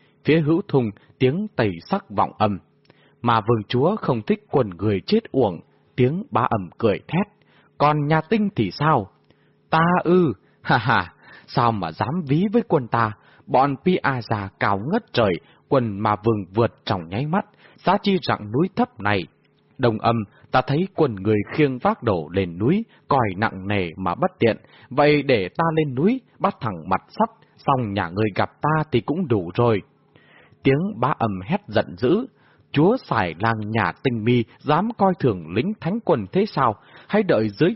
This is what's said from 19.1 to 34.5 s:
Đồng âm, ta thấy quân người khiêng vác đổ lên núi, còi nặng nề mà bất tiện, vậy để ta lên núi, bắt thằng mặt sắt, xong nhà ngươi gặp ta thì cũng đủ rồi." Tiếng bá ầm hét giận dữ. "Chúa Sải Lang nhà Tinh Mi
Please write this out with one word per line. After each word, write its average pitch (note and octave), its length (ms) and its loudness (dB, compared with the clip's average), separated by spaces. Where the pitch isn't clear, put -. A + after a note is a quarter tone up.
Đồng A#2+ 220 0
âm, A#2 160 2
ta C3 100 2
thấy D#3 340 0
quân C3+ 200 0
người G#2 220 0
khiêng C3+ 240 2
vác G3+ 260 -2
đổ F2 280 0
lên F2 260 -2
núi, E3 280 0
còi C3 200 2
nặng G2 300 -4
nề G2 300 -2
mà F2+ 180 -4
bất F3+ 240 -4
tiện, A2 180 2
vậy D3 340 2
để A2 340 0
ta E3 80 0
lên D#3 200 -2
núi, G#3 260 2
bắt - 220 -2
thằng F2 280 -6
mặt F#2+ 200 -2
sắt, - 200 -2
xong B2+ 360 -2
nhà F#2+ 160 -2
ngươi G2+ 260 0
gặp G#2 140 0
ta D#3 300 0
thì A#2 100 2
cũng D#3+ 260 -4
đủ F#2+ 280 -2
rồi." A#2 260 2
Tiếng E3 360 0
bá B2+ 200 0
ầm G2 260 -2
hét D#3+ 220 -2
giận G2+ 300 -2
dữ. E3+ 280 2
"Chúa F#3 260 4
Sải F#2 420 -2
Lang A2+ 200 0
nhà G#2 200 0
Tinh A#2 200 -2
Mi A#2+ 200 4